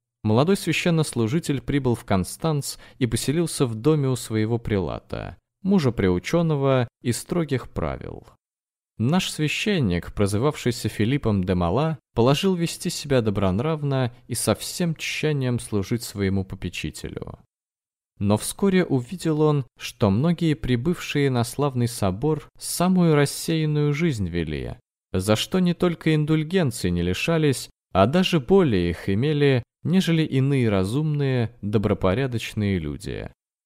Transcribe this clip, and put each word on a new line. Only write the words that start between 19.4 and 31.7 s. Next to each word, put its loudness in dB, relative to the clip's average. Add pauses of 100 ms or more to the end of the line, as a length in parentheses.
он, 2 (120)
что -2
многие 2
прибывшие 0
на 2
славный -2
собор -2 (100)
самую 2
рассеянную 0
жизнь 0
вели, -4 (340)
за 2
что -2
не 2
только 0
индульгенций 0
не 0
лишались, 0 (220)
а 6
даже 2
более 4
их -4
имели, 2 (200)
нежели 2
иные 2
разумные, 0
добропорядочные 0